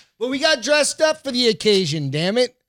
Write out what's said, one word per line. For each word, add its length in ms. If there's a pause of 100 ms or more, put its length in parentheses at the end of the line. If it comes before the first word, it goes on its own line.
(180)
Well, 100
we 120
got 220
dressed 380
up 240
for 80
the 160
occasion, 600
damn 260
it. 180 (140)